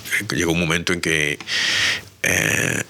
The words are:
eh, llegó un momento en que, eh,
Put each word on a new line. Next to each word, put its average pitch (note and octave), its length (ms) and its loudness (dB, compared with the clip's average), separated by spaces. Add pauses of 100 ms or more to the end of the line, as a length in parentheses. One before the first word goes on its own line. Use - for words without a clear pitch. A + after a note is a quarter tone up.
(200)
eh, - 140 -4
llegó E2+ 180 2
un E2+ 80 2
momento E2+ 320 0
en F2 80 -2
que, D#2 380 0 (840)
eh, - 680 0